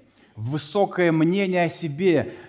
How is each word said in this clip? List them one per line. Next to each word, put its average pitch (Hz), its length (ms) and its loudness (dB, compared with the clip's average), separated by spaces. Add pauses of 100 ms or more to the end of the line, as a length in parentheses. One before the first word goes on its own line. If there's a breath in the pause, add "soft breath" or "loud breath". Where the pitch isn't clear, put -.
(360 soft breath)
высокое 170 760 -2
мнение 180 540 2
о 156 40 -2
себе, 160 640 0 (160 loud breath)